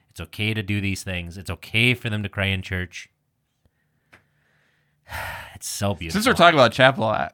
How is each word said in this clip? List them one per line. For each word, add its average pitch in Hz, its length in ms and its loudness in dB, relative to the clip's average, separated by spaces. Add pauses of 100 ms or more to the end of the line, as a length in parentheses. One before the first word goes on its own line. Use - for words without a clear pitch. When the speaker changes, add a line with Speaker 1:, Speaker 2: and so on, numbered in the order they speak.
(100)
Speaker 1:
It's - 100 -16
okay 107 340 -6
to 107 80 -4
do 101 180 -2
these 98 220 -4
things. 87 360 -8
It's 95 120 -10
okay 117 440 2
for 117 160 -6
them 107 120 -2
to 101 60 -4
cry 98 180 -4
in 95 160 -2
church. - 460 -8 (2000)
<sighs> - 460 -12
It's - 120 -16
so 101 260 -2
beautiful. 90 300 -4
Speaker 2:
Since 254 60 2
we're 233 80 4
talking 170 200 6
about 120 140 6
chapel, 131 320 4
I, 107 320 0